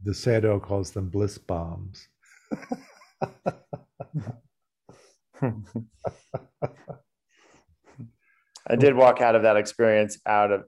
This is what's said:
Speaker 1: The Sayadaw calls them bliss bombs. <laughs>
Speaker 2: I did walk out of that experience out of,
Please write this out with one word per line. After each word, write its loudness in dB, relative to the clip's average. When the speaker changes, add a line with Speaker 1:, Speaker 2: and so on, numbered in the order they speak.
Speaker 1:
The -4
Sayadaw 0
calls -6
them -8
bliss -4
bombs. -10
<laughs> -12
Speaker 2:
I 0
did 6
walk 6
out 4
of 4
that 6
experience 0
out 2
of, -2